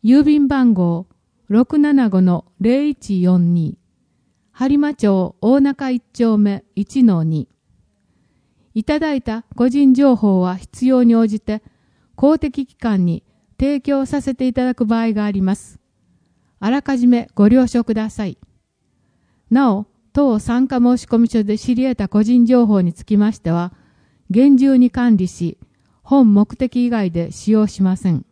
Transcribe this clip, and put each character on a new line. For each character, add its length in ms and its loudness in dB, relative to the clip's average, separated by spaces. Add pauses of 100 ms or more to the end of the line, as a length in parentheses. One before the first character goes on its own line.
郵 200 4
便 260 2
番 240 2
号、 340 -2 (400)
六 320 0
七 300 2
五 120 2
の 220 0 (160)
零 300 0
一 320 -6
四 320 2
二。 240 -4 (760)
播 240 -2
磨 160 -2
町 460 -2
大 220 2
中 280 -2
一 220 -4
丁 260 -2
目 280 -2 (100)
一 280 -2
の 200 2
二。 240 -4 (1300)
い 120 -6
た 140 -2
だ 140 -4
い 80 -4
た 220 -10 (120)
個 120 0
人 260 4
情 220 4
報 240 0
は 160 -2
必 300 -10
要 180 2
に 100 4
応 140 2
じ 140 -6
て、 200 -8 (540)
公 220 2
的 280 -6
機 120 -20
関 280 -2
に 180 -4 (360)
提 220 -2
供 240 -2
さ 160 -6
せ 120 -6
て 140 -4
い 60 -2
た 100 -2
だ 120 -2
く 100 -2
場 160 -2
合 100 -2
が 140 -4
あ 60 -4
り 100 -4
ま 140 0
す。 240 -20 (800)
あ 100 -4
ら 120 -2
か 140 -4
じ 120 0
め 280 0
ご 140 4
了 180 2
承 160 -2
く 100 -4
だ 160 -4
さ 180 -8
い。 100 -12 (1120)
な 240 2
お、 140 -6 (260)
当 260 0
参 280 -2
加 100 -6
申 60 2
込 460 0
書 140 -2
で 140 -4
知 180 -4
り 80 -2
得 140 -4
た 100 -4
個 160 0
人 220 4
情 200 4
報 160 2
に 120 -2
つ 120 -18
き 120 0
ま 140 2
し 80 -12
て 120 -6
は、 220 -4 (560)
厳 260 4
重 220 2
に 120 4
管 280 0
理 100 -2
し、 300 -8 (440)
本 320 4
目 220 2
的 300 -4
以 40 -4
外 220 -2
で 200 -6
使 200 -6
用 160 2
し 160 -4
ま 140 0
せ 140 -4
ん。 200 -4